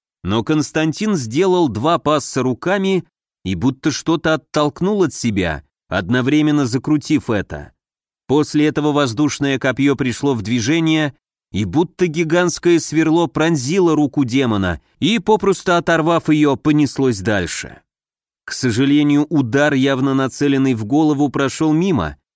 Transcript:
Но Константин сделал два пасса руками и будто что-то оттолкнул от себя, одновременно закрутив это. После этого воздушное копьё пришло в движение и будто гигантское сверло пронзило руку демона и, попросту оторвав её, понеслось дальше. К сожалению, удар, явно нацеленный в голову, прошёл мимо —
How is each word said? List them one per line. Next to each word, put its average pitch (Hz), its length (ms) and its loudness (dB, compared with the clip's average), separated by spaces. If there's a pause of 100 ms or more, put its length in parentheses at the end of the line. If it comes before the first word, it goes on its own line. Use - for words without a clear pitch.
(220)
Но 107 220 0
Константин 156 720 -2
сделал 165 540 0
два 131 280 0
пасса 139 460 -2
руками 185 600 0 (400)
и - 100 -2
будто 135 340 -2
что-то 160 440 -2
оттолкнул 170 720 0
от 143 100 0
себя, 90 500 -2 (240)
одновременно 131 800 0
закрутив 135 640 -2
это. 90 420 -6 (560)
После 147 400 2
этого 147 240 0
воздушное 139 680 0
копьё 135 360 0
пришло 135 380 -2
в 113 80 -4
движение 147 720 0 (400)
и 101 100 -2
будто 156 440 0
гигантское 170 720 0
сверло 160 480 0
пронзило 160 680 0
руку 147 300 0
демона 107 560 0 (180)
и, 196 200 0
попросту 202 560 0
оторвав 170 520 0
её, 147 300 2
понеслось 135 640 0
дальше. 92 580 -4 (640)
К - 80 -16
сожалению, 143 800 2
удар, 143 420 2
явно 135 420 0
нацеленный 135 600 0
в 110 100 -4
голову, 147 460 2
прошёл 143 420 -2
мимо — 151 460 0 (180)